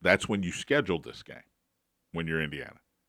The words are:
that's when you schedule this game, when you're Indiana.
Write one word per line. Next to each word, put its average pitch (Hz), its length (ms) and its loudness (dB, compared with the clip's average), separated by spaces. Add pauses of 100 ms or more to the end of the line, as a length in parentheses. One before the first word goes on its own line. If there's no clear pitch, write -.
that's 90 260 6
when 101 140 0
you 85 80 -2
schedule 95 480 0
this 64 240 -14
game, - 140 -16 (760)
when 165 160 -4
you're 160 160 0
Indiana. 143 320 -8 (340)